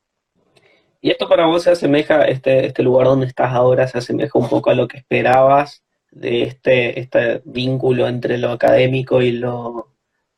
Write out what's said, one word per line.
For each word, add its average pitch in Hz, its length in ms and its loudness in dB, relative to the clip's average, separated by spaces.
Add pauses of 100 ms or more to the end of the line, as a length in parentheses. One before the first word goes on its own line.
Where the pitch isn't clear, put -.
(1000)
¿Y 147 100 -2
esto - 180 -4
para 175 180 4
vos 170 160 0
se 180 80 0
asemeja, 151 540 2
este, 131 420 0
este 131 160 -4
lugar 127 240 4
donde 131 200 2
estás 127 260 -4
ahora, 127 340 2
se 123 120 -6
asemeja 117 400 -4
un 123 100 -2
poco 123 220 0
a 123 40 4
lo 123 140 -2
que - 100 -16
esperabas 131 840 2 (260)
de 120 320 -4
este, 123 560 -2
este 120 460 -2
vínculo 127 640 -2
entre 120 300 -4
lo 120 120 -4
académico 127 720 2
y 123 100 2
lo, 120 560 -8 (500)